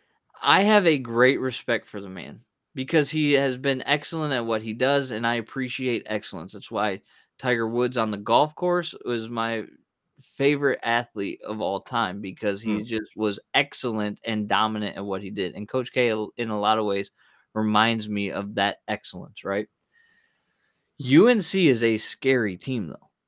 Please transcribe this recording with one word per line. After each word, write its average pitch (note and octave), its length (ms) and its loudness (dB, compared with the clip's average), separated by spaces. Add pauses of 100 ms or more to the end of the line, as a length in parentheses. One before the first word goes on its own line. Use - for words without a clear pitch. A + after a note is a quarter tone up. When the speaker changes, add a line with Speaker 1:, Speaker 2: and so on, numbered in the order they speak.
(420)
Speaker 1:
I D#3+ 220 6
have G#3 220 6
a D#3 120 4
great A#2+ 420 4
respect B2 480 -4
for G#2 140 -10
the G2 80 -12
man F#2 320 -14 (340)
because C#3 340 0
he D3+ 220 0
has C3+ 260 2
been C3 280 -2
excellent D3+ 480 -2
at A#2 120 -2
what A2 160 0
he A2 120 -6
does, C3 380 2
and A#2 140 -4
I A#2 100 2
appreciate B2 680 -4
excellence. G2+ 480 -8
That's G2+ 160 -16
why G#2 320 -2 (360)
Tiger A#2 300 0
Woods B2 300 0
on A2 140 0
the G2+ 60 -4
golf A#2+ 380 2
course F3 380 -2 (120)
was A2+ 240 -4
my A2+ 360 -4 (560)
favorite C#3 640 2
athlete A#2 600 -2
of A2 140 -6
all F#2+ 200 -2
time, G#2 420 -4
because G2 400 -4
he G#2 180 -2
Speaker 2:
Hmm. G#2+ 40 -8
Speaker 1:
just A2 320 -6
was G#2 240 -2 (140)
excellent A2 720 -4
and G#2+ 220 -4
dominant G#2+ 500 0
at G2+ 80 -8
what G2 160 -6
he G2 80 -10
did. G2 260 -6
And G#2 120 -12
Coach B2+ 240 -6
K, B2 180 2 (280)
in A#2 120 -4
a G#2+ 100 -2
lot G#2+ 180 2
of A2 80 0
ways, G2 260 -2 (420)
reminds G#2+ 560 2
me G2+ 220 -2
of G2+ 240 -6
that G2+ 320 0
excellence, - 560 -10
right? G2+ 240 -2 (1300)
U D3 300 8
N A#3 140 4
C F#3 260 2
is A#2 160 4
a A2+ 140 4
scary A2+ 600 0
team, A#2 300 -6
though. - 220 -14 (180)